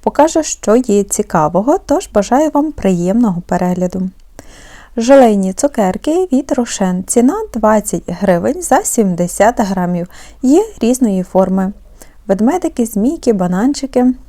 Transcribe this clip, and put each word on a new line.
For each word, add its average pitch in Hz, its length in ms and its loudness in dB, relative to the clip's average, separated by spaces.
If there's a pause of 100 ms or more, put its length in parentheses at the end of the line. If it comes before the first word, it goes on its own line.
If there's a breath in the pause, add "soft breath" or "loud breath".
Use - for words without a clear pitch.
Покажу, 302 420 2
що - 320 -2
є 202 280 0
цікавого, 196 720 0
тож 349 360 -2
бажаю 254 400 2
вам 294 180 0
приємного 185 720 0
перегляду. 180 680 -2 (880 loud breath)
Желейні 226 560 4
цукерки 277 800 -2
від 277 200 -2
Рошен. 185 520 -2
Ціна 247 320 2 (180)
двадцять 214 540 0
гривень 190 540 -2
за 330 220 2
сімдесят 196 760 0
грамів. 180 500 -2 (320 loud breath)
Є 311 240 4 (160)
різної 220 420 0
форми. 190 500 0 (540 soft breath)
Ведмедики, 240 580 0
змійки, 233 480 -2
бананчики. 247 800 0 (160)